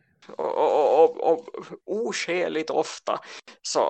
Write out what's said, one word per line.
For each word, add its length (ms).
och, 680
och, 0
och, 280
och 160
oskäligt 840
ofta 500
så 180